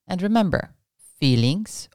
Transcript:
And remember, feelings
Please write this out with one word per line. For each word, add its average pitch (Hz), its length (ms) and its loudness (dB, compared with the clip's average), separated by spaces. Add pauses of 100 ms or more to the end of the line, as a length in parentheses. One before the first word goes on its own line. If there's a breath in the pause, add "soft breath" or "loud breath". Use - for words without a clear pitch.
And 185 140 -6
remember, 208 540 0 (440)
feelings 135 760 0